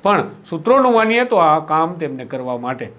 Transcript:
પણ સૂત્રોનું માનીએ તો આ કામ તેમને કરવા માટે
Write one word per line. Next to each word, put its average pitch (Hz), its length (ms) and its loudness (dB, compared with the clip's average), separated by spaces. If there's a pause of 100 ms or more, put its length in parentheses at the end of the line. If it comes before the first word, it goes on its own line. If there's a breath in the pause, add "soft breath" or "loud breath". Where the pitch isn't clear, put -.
પણ 196 200 2 (260)
સૂત્રોનું 240 500 2
માનીએ 226 260 2
તો 247 100 0 (140)
આ 156 100 4 (140)
કામ 165 260 0
તેમને 135 260 -8
કરવા 127 340 -8
માટે 123 280 -8 (120)